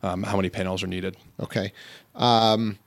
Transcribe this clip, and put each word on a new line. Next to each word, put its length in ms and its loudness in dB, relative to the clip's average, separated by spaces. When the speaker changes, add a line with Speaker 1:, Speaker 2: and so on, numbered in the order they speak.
Speaker 1:
um, 180 -4
how 140 -4
many 140 2
panels 340 -4
are 40 -6
needed. 300 -6
Speaker 2:
Okay. 340 -4
Um, 720 4